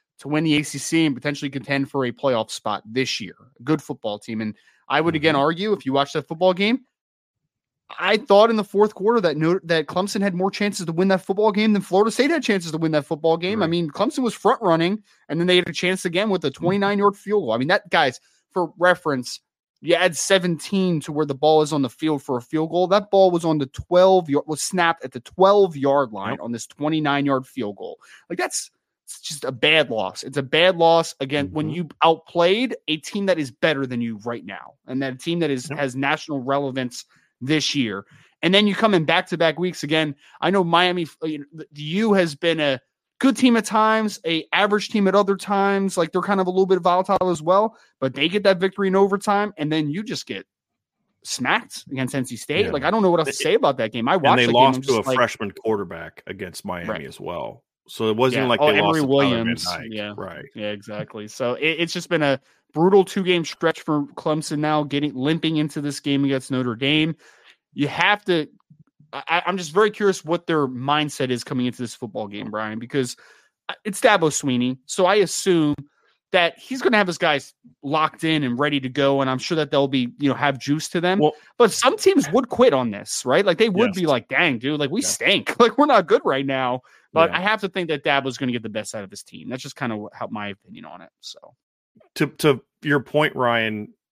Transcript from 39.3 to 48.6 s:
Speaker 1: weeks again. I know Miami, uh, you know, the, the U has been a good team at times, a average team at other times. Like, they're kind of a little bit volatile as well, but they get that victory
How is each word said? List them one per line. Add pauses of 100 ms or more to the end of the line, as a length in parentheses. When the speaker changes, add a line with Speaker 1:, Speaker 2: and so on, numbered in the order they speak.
Speaker 1:
weeks
again. (280)
I
know
Miami, (160)
uh,
you
know,
the,
the
U
has
been
a (400)
good
team
at
times,
a
average
team
at
other
times.
Like,
they're
kind
of
a
little
bit
volatile
as
well, (220)
but
they
get
that
victory